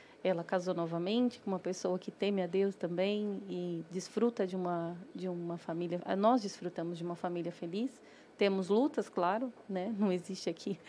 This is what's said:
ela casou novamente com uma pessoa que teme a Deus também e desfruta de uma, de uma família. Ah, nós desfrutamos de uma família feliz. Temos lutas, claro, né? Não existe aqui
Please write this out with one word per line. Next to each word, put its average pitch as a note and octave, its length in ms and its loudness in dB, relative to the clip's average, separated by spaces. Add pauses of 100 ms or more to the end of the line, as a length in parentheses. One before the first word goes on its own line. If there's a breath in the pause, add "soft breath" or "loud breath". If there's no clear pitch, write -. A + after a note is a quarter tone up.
(220 soft breath)
ela E3+ 220 0
casou F3+ 300 0
novamente F3 640 0
com - 100 -4
uma F#3+ 80 0
pessoa F3+ 400 -2
que F3+ 120 -6
teme G3 320 0
a F3 40 0
Deus F#3+ 300 2
também G3 720 -2
e F3 420 -4
desfruta G#3 560 0
de F3+ 100 -6
uma, F3 400 -2 (180)
de F3+ 140 -6
uma E3+ 300 -4
família. E3+ 460 -4
Ah, G3 120 2
nós A3 260 6
desfrutamos F3 560 -4
de E3+ 60 -4
uma F3 120 -4
família F3 360 -4
feliz. G3 380 -4 (480 soft breath)
Temos F#3+ 300 4
lutas, G#3+ 400 4
claro, G#3+ 440 2 (160)
né? F#3+ 280 -2
Não G3+ 140 4
existe F3+ 400 -2
aqui E3+ 260 -6 (120 loud breath)